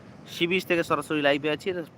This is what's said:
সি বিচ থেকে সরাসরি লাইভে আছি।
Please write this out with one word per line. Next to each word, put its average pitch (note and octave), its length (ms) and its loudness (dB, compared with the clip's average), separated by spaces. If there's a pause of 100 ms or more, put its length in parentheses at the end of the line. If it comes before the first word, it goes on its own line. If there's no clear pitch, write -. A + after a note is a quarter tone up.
(340)
সি E3+ 140 0
বিচ F#3 180 0
থেকে E3+ 180 2
সরাসরি D3+ 380 0
লাইভে C#3+ 280 2
আছি। D3+ 180 -4 (300)